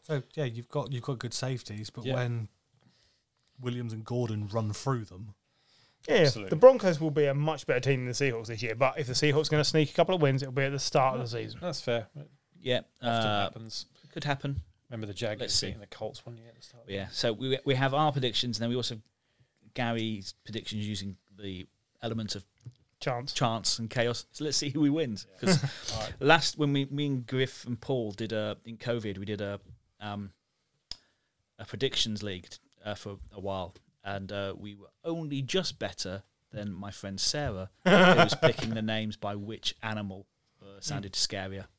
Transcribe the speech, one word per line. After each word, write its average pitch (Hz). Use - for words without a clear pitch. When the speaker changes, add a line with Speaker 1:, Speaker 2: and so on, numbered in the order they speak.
Speaker 1:
So 143
yeah, 156
you've 120
got, 139
you've 123
got 127
good 117
safeties, 113
but 120
Speaker 2:
Yeah. 131
Speaker 1:
when 120
Williams 120
and 110
Gordon 110
run 107
through 120
them. 98
Speaker 3:
Yeah, 254
Speaker 4:
Absolutely. 120
Speaker 3:
the 160
Broncos 190
will 156
be 147
a 139
much 151
better 123
team 131
than 127
the 123
Seahawks 117
this 113
year, 110
but 131
if 131
the 123
Seahawks 147
are -
gonna 151
sneak 156
a -
couple 175
of 180
wins, 135
it'll 135
be 139
at 135
the 143
start 131
of 127
the 123
season. 113
Speaker 4:
That's 175
fair. 117
Speaker 2:
Yeah, 123
Speaker 4:
Often 120
Speaker 2:
uh, 107
Speaker 4:
happens. 110
Speaker 2:
could 143
happen. 139
Speaker 4:
Remember 110
the 101
Jaguars 107
Speaker 2:
Let's 120
see. -
Speaker 4:
beating 95
the 101
Colts -
one 117
year 113
at 117
the 120
start 120
of -
the 98
Speaker 2:
Yeah, 98
so 120
we, 131
we 139
have 131
our 151
predictions, 123
and 110
then 117
we 120
also 123
have 107
Gary's 113
predictions 107
using 98
the 95
element 110
of 98
Speaker 3:
Chance. 127
Speaker 2:
chance 113
and 113
chaos. 120
So -
let's 147
see 143
who 156
we 147
wins. 139
'Cause 185
Speaker 4:
<laughs> -
All 107
right. 107
Speaker 2:
last, 156
when 143
we, 139
me 143
and 131
Griff 127
and 123
Paul 120
did 104
a, 107
in 113
covid, 113
we 98
did 104
a, 101
um, 101
a 95
predictions 110
league, 95
uh, 104
for 101
a 104
while, 95
and, 98
uh, 98
we 104
were 98
only 160
just 175
better 98
than 104
my 95
friend 98
Sarah, 117
who 185
was 180
Speaker 3:
<laughs> -
Speaker 2:
picking 113
the 113
names 110
by 104
which 104
animal, 101
uh, 98
sounded 98
Speaker 3:
Mm. -
Speaker 2:
scarier. 95